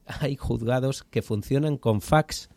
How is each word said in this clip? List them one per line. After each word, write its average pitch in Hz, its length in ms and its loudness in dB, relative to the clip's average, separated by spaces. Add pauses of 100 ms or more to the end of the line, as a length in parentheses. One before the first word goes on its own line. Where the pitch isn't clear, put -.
<laughs> - 160 -10
hay 143 160 -2
juzgados 127 680 0
que - 180 -4
funcionan 135 560 0
con 107 240 2
fax. - 560 0